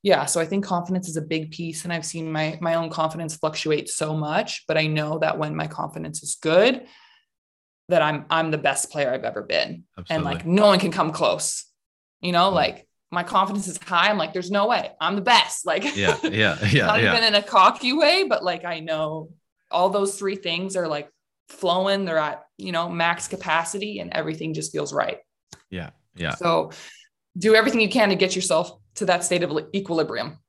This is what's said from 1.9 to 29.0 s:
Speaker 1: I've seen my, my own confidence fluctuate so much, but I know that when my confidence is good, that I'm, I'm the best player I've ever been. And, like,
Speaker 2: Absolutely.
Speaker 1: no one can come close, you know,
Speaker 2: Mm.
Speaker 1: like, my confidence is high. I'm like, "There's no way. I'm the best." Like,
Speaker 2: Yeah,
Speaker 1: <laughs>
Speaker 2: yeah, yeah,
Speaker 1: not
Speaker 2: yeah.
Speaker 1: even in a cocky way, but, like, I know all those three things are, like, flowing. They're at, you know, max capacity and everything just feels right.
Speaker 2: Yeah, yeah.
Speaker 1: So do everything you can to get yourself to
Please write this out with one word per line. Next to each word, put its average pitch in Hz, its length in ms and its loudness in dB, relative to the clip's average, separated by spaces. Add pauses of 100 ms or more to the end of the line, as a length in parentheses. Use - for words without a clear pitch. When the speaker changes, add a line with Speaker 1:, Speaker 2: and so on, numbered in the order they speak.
Speaker 1:
I've 165 140 -6
seen 160 260 -8
my, 156 300 -2
my 165 120 0
own 165 140 -2
confidence 160 480 -4
fluctuate 156 540 -2
so 156 260 -4
much, 156 500 -4
but 160 120 0
I 156 80 2
know 156 320 -2
that 156 200 0
when 151 160 -4
my 156 120 -4
confidence 156 560 -10
is - 180 -8
good, 202 460 4 (1040)
that 170 100 4
I'm, 151 300 0
I'm 160 200 2
the 151 80 0
best 135 320 0
player 143 220 0
I've 131 120 -4
ever 104 180 -4
been. 85 420 -2 (240)
And, 156 160 -2
like, - 120 -4
Speaker 2:
Absolutely. 175 240 2
Speaker 1:
no 214 80 8
one 190 100 8
can 196 140 0
come 165 200 0
close, - 540 0 (560)
you 175 100 -2
know, 175 180 4
Speaker 2:
Mm. 190 40 -2
Speaker 1:
like, 147 320 0 (260)
my 175 120 -2
confidence 196 420 0
is 170 100 -10
high. 180 320 0
I'm 208 100 2
like, 160 140 -2
"There's 180 200 -6
no 202 160 2
way. 190 320 -2
I'm 175 160 0
the 196 40 -2
best." - 460 4
Like, 156 160 0 (140)
Speaker 2:
Yeah, 98 240 2
Speaker 1:
<laughs> - 20 -10
Speaker 2:
yeah, 107 420 2
yeah, 104 220 4
Speaker 1:
not 208 160 4
Speaker 2:
yeah. 104 100 4
Speaker 1:
even 226 120 2
in 214 100 2
a 202 80 4
cocky 226 500 4
way, 320 360 4
but, 220 160 0
like, 170 200 -2
I 170 140 -6
know 160 520 -4 (380)
all 180 220 2
those 196 260 0
three 202 200 -4
things 185 400 -4
are, 175 100 -2
like, 147 240 -6 (380)
flowing. 190 560 0
They're 160 140 0
at, 151 260 -2 (120)
you 190 140 -10
know, 170 180 -2
max 170 380 0
capacity 190 720 -4
and 175 140 -10
everything 160 420 -4
just 156 160 -6
feels 147 220 -6
right. - 260 -2 (520)
Speaker 2:
Yeah, 87 200 -10 (240)
yeah. 85 220 -4
Speaker 1:
So 165 340 -2 (680)
do 214 200 6
everything 226 240 4
you 214 80 4
can 214 220 4
to 190 40 4
get 185 220 0
yourself 175 420 -2 (180)
to 202 100 -4